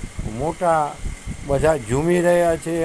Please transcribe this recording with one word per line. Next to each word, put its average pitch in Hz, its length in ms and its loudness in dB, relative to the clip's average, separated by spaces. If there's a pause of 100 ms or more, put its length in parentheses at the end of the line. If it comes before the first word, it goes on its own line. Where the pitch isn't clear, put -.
(320)
મોટા 160 500 0 (640)
બધા 143 340 2
ઝૂમી 147 420 0
રહ્યા 170 360 4
છે 165 280 -4